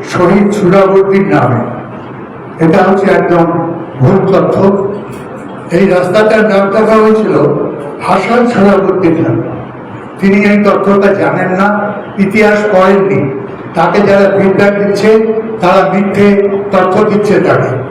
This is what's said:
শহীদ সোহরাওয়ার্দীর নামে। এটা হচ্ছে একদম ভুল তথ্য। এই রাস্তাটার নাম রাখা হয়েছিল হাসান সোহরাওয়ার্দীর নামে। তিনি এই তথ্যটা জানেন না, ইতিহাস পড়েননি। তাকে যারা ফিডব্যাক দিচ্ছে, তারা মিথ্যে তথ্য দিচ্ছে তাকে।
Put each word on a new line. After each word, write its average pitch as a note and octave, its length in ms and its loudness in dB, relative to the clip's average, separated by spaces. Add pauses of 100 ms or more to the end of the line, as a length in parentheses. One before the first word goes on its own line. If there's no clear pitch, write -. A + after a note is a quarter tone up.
শহীদ G3 420 2
সোহরাওয়ার্দীর F#3+ 760 2
নামে। A#2 380 0 (1000)
এটা F#3 180 4
হচ্ছে G3+ 280 2
একদম E3+ 600 0 (260)
ভুল F#3+ 340 2
তথ্য। G3 540 0 (840)
এই F#3+ 160 2
রাস্তাটার G#3+ 600 2
নাম G3 240 0
রাখা A3 220 2
হয়েছিল G#3+ 400 2 (640)
হাসান A3+ 460 0
সোহরাওয়ার্দীর F#3+ 640 2
নামে। - 300 -2 (800)
তিনি G3 220 2
এই G3+ 220 2
তথ্যটা G3+ 500 2
জানেন F3+ 380 -2
না, G3+ 420 -2 (240)
ইতিহাস G#3 540 2
পড়েননি। F#3+ 760 0 (280)
তাকে E3+ 280 0
যারা G3 360 2
ফিডব্যাক G3+ 480 2
দিচ্ছে, A3 480 2 (260)
তারা F#3+ 340 2
মিথ্যে G3+ 560 2 (220)
তথ্য - 320 2
দিচ্ছে G3 380 2
তাকে। - 500 -2